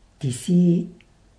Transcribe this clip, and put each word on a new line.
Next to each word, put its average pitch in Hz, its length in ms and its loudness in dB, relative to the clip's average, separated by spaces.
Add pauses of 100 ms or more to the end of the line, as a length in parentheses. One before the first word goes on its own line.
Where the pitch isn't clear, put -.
(180)
ти 127 140 -4
си 175 560 0 (500)